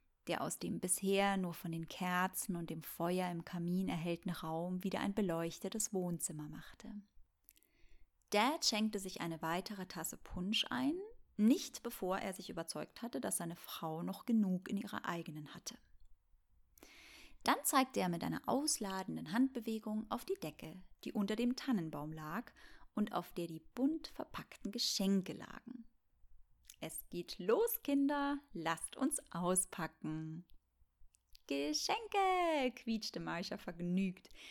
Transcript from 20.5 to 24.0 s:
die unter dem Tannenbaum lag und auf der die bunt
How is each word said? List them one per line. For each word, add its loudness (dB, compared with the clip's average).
die -4
unter 2
dem 2
Tannenbaum 0
lag -6
und 2
auf -2
der -2
die -8
bunt 2